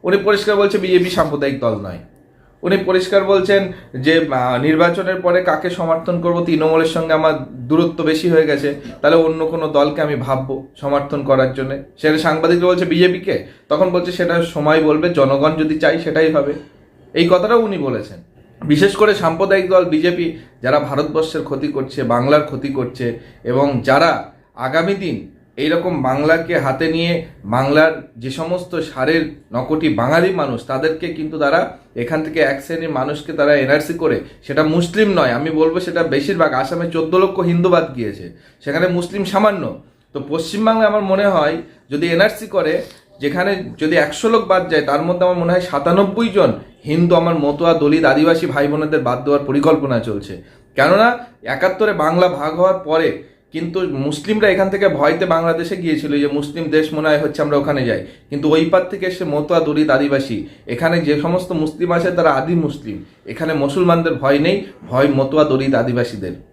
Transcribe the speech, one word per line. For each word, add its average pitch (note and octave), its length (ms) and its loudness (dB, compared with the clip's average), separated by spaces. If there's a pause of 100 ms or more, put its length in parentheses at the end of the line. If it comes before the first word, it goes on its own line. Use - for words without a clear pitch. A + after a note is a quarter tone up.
উনি F3+ 140 2
পরিষ্কার G3+ 400 2
বলছে G3+ 220 2
বিজেপি F3+ 320 2
সাম্প্রদায়িক C#3+ 500 -2
দল A2 220 -2
নয়। F2+ 160 -12 (640)
উনি F3 140 2
পরিষ্কার F#3 480 0
বলছেন G3 480 2 (280)
যে, D#3+ 300 2
আহ, B2+ 320 0
নির্বাচনের E3+ 520 2
পরে F3+ 280 0
কাকে F3 280 0
সমর্থন E3+ 500 -2
করব, F3 240 0
তৃণমূলের D#3+ 420 2
সঙ্গে D#3+ 260 -2
আমার D#3 220 2 (180)
দূরত্ব D#3+ 520 0
বেশি D#3+ 240 0
হয়ে D#3+ 180 4
গেছে, C#3+ 280 0 (280)
তাহলে D#3+ 140 4
অন্য D#3+ 300 2
কোনো D#3+ 220 -4
দলকে D3 340 2
আমি D3+ 140 -2
ভাববো C3 500 -4 (100)
সমর্থন C#3 480 -4
করার C3 300 2
জন্যে। C3+ 280 -6 (160)
সেখানে D#3 200 2
সাংবাদিকরা E3 480 2
বলছে F3+ 180 2
বিজেপিকে, F3 600 0 (220)
তখন F3+ 220 2
বলছে F3 220 -2
সেটা E3+ 300 0
সময় D#3+ 400 0
বলবে, D#3 280 2
জনগণ D3 480 2
যদি D#3 200 0
চাই E3 220 2
সেটাই D#3+ 320 2
হবে। C#3+ 200 0 (640)
এই E3+ 160 2
কথাটাও G#3+ 300 4
উনি G3 180 -2
বলেছেন। A#2 400 -6 (460)
বিশেষ D#3+ 320 2
করে G#3 180 4
সাম্প্রদায়িক F#3 540 0
দল F#3 160 6
বিজেপি E3+ 540 0 (240)
যারা C#3 180 2
ভারতবর্ষের D3 640 -4
ক্ষতি C#3 260 -6
করছে, C#3 340 -6
বাংলার B2+ 420 2
ক্ষতি C#3 240 -8
করছে, B2+ 500 -6 (260)
এবং C3 400 0
যারা C3+ 480 2 (220)
আগামী D#3+ 400 -2
দিন E3 360 -8 (260)
এইরকম D#3+ 460 -2
বাংলাকে D#3 560 0
হাতে C#3 340 -2
নিয়ে E3+ 340 -2 (180)
বাংলার C#3+ 720 0
যে B2 140 -10
সমস্ত E3+ 500 -6
সাড়ে D3+ 500 -2 (220)
ন B2 120 -4
কোটি D#3 240 -2
বাঙালি E3 460 2
মানুষ, C3 320 -4
তাদেরকে D#3 420 -4
কিন্তু D#3 300 -8
তারা D3 400 0 (180)
এখান D3+ 260 -4
থেকে D#3 180 -4
এক C3+ 220 0
শ্রেণীর E3 280 -6
মানুষকে D3 420 -6
তারা D3 220 2
এনআরসি C#3+ 400 2
করে, D#3+ 260 0 (220)
সেটা C#3+ 200 0
মুসলিম F3 500 2
নয়, C#3 200 2
আমি D3 180 -2
বলবো D#3+ 300 2
সেটা E3+ 220 -2
বেশিরভাগ। D3+ 500 0
আসামে E3+ 380 -2
চোদ্দ E3 240 -2
লক্ষ F#3 260 2
হিন্দু E3+ 280 2
বাদ E3 280 2
গিয়েছে, G2 400 -8 (280)
সেখানে E3 240 0
মুসলিম F3 360 -4
সামান্য। F#3+ 580 -2 (300)
তো C#3 160 -8
পশ্চিমবাংলায় G#3+ 600 0
আমার G#3 140 0
মনে G3 240 0
হয় E3 300 2 (340)
যদি D3 160 -2
এনআরসি G#3 400 0
করে, E3+ 360 -2 (380)
যেখানে F3 440 -2 (140)
যদি D#3 180 0
একশো D3+ 320 0
লোক A3+ 180 2
বাদ F3+ 220 2
যায়, D#3 140 2
তার D3 200 0
মধ্যে F3 220 0
আমার F3+ 120 2
মনে E3+ 160 0
হয় F3+ 80 2
সাতানব্বই F#3+ 680 0
জন F3 240 2 (320)
হিন্দু, E3+ 300 2
আমার E3 240 2
মতুয়া, D3 360 2
দলিত, D#3 300 2
আদিবাসী D#3+ 420 4
ভাই C#3+ 220 0
বোনেদের D3+ 320 -2
বাদ B2+ 240 -2
দেওয়ার C#3+ 220 2
পরিকল্পনা C#3 540 2
চলছে। G2 420 -8 (320)
কেননা G#3 440 4 (240)
একাত্তরে F#3 500 0
বাংলা E3+ 360 2
ভাগ D#3 260 -4
হওয়ার F#3 200 2
পরে D#3+ 480 -2 (300)
কিন্তু E3+ 280 -6
মুসলিমরা D#3+ 680 -2
এখান F#3+ 220 2
থেকে G3 180 2
ভয়তে D#3 380 0
বাংলাদেশে E3 500 0
গিয়েছিল, D3+ 440 -2
যে C#3+ 120 2
মুসলিম D3 320 -6
দেশ D#3 300 0
মনে D#3 140 -2
হয় D3+ 100 4
হচ্ছে, D#3 240 -2
আমরা D3 140 0
ওখানে C#3 300 0
যাই। G2+ 200 -2 (240)
কিন্তু C#3+ 200 0
ওই D#3+ 140 4
পার F#3 240 2
থেকে F#3 180 -6
এসে F3+ 180 -6
মতুয়া, D3 360 0
দলিত, D3+ 300 0
আদিবাসী, C3+ 560 0 (200)
এখানে E3 340 0
যে D3 200 0
সমস্ত F3+ 320 -2
মুসলিম E3 400 -2
আছে E3+ 180 0
তারা F3 220 2
আদি D3 220 -2
মুসলিম, A2+ 500 -4 (220)
এখানে D#3 280 -4
মুসলমানদের E3 600 0
ভয় C#3 240 2
নেই, F#3+ 280 0 (220)
ভয় C3+ 200 2
মতুয়া, C#3 360 2
দলিত, C3+ 300 0
আদিবাসীদের। A2+ 580 -2 (200)